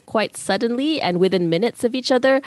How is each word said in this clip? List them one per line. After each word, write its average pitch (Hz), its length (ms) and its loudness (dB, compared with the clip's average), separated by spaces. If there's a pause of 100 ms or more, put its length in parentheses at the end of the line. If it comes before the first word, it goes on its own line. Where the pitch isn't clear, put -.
quite - 320 -2
suddenly 240 640 -2
and 175 180 0
within 180 300 2
minutes 185 340 -2
of 233 100 0
each 254 180 -4
other. 262 360 4